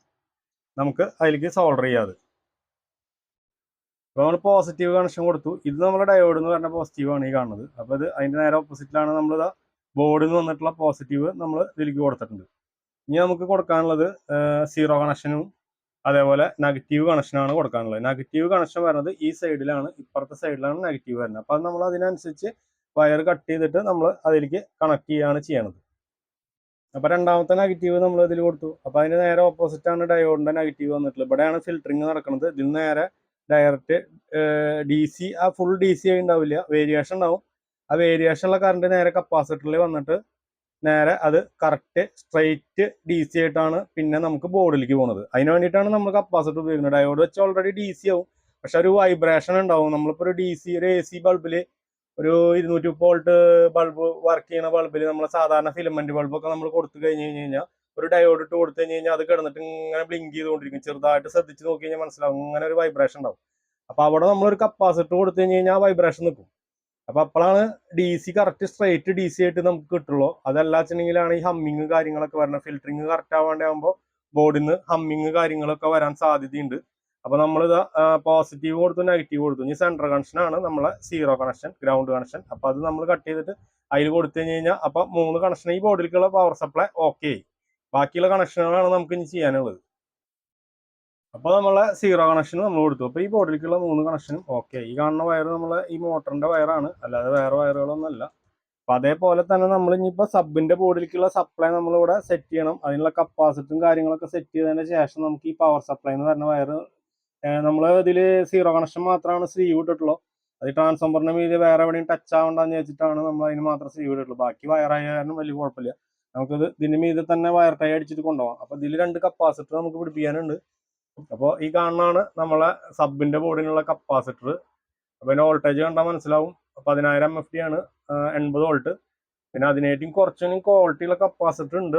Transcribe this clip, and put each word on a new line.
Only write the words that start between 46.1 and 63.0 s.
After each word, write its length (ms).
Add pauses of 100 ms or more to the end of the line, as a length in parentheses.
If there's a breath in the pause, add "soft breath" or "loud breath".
കപ്പാസിറ്റർ 440
ഉപയോഗിക്കുന്നത്. 340
ഡയോഡ് 260
വെച്ച് 220
already 340
ഡി 80 (120)
സി 140
ആവും, 140 (340)
പക്ഷെ 220
ഒരു 160
വൈബ്രേഷൻ 640
ഉണ്ടാവും. 320
നമ്മളിപ്പോ 320
ഒരു 140
ഡി 80 (120)
സി, 80 (120)
ഒരു 160
എ 120
സി 160
ബൾബിൽ 300 (640)
ഒരു 100 (280)
ഇരുന്നൂറ്റി 320
മുപ്പത് 160
വോൾട്ട് 280 (400)
ബൾബ് 300 (240)
വർക്ക് 220
ചെയ്യുന്ന 260
ബൾബിൽ 340
നമ്മൾ 140 (100)
സാധാരണ 400
ഫിലമെന്റ് 420
ബൾബൊക്കെ 360
നമ്മൾ 140 (100)
കൊടുത്തു 260
കഴിഞ്ഞ് 220
കഴിഞ്ഞ് 180
കഴിഞ്ഞാൽ 220 (320)
ഒരു 160
ഡയോഡ് 300
ഇട്ട് 160
കൊടുത്തു 200
കഴിഞ്ഞ് 160
കഴിഞ്ഞാൽ 220
അത് 120
കിടന്നിട്ട് 380
ഇങ്ങനെ 420
ബ്ലിങ്ക് 260
ചെയ്തുകൊണ്ടിരിക്കും. 520
ചെറുതായിട്ട് 460
ശ്രദ്ധിച്ച് 340
നോക്കി 160
കഴിഞ്ഞാൽ 200
മനസ്സിലാവും, 340 (100)
ഇങ്ങനെ 220
ഒരു 120
വൈബ്രേഷൻ 400